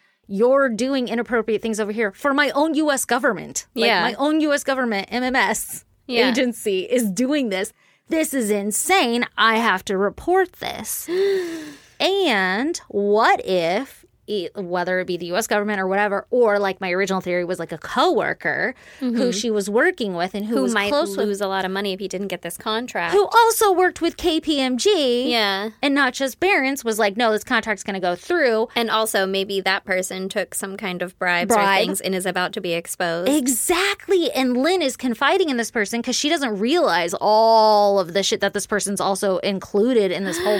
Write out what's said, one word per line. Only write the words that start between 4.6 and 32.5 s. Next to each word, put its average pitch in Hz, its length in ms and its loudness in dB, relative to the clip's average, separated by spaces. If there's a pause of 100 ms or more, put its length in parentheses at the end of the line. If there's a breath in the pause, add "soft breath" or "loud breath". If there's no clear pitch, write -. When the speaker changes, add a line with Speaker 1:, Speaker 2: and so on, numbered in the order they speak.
Speaker 1:
government, 247 480 -2
M 247 120 -4
M 254 120 -2
S - 480 -2 (240)
Speaker 2:
Yeah. 233 220 2
Speaker 1:
agency 220 520 -2
is 220 280 0
doing 254 400 0
this. 185 240 -4 (340 soft breath)
This 320 260 -2
is 240 160 0
insane. 233 760 0 (140)
I 220 200 4
have 208 280 0
to 202 100 -4
report 339 580 0
this. - 600 -8
Speaker 2:
<gasps> 359 60 0 (800 loud breath)
Speaker 1:
And 269 880 0
what 214 580 2
if, 185 600 -2 (220)
e-, 196 280 -4
whether 185 440 -2
it 180 80 -4
be 180 100 -4
the 170 100 -8
U 170 100 -4
S 220 100 -2
government 208 340 0
or 190 60 -2
whatever, 196 420 0
or, 220 300 4
like, 196 200 -2
my 190 120 -2
original 190 280 0
theory 180 240 -2
was, 180 160 -4
like, 165 120 -8
a 165 60 -10
coworker 196 960 0 (260 loud breath)
who 254 120 -2
Speaker 2:
Mm-hmm. 240 200 0
Speaker 1:
she 208 200 -2
was 208 180 0
working 240 440 0
with 175 220 -4
and 208 100 -6
who 233 120 0
Speaker 2:
Who 269 60 2
Speaker 1:
was 240 100 0
Speaker 2:
might 202 160 2
Speaker 1:
close 311 280 0
with 214 100 0
Speaker 2:
lose 196 140 -2
a 202 60 -2
lot 190 180 -2
of 185 60 -2
money 196 220 -2
if 185 60 -8
he 202 80 -6
didn't 190 200 -6
get 180 160 -6
this 170 140 -8
contract. 214 560 -4
Speaker 1:
who 392 140 4
also 453 460 4
worked 359 280 2
with 339 160 -2
K 320 220 0
P 302 220 -2
M 254 160 0
G. 254 540 2
Speaker 2:
Yeah. 208 400 0 (100)
Speaker 1:
And 277 140 2
not 262 180 2
just 269 260 -4
Barron's, 294 460 0
was 220 140 -2
like, 208 180 2
"No, 233 140 4
this 214 120 0
contract's 220 400 -2
gonna 190 160 -6
go 180 160 -2
through." 240 600 0
Speaker 2:
And 233 160 -2
also, 214 340 0
maybe 196 360 -2
that 190 220 0
person 190 460 -4
took 190 240 -6
some 196 240 -8
kind 180 240 -6
of 180 180 -10
bribes 180 320 0
or 233 40 4
Speaker 1:
Bribe. 196 320 4
Speaker 2:
things 190 140 -2
and 190 140 -2
is 185 120 -4
about 180 260 -2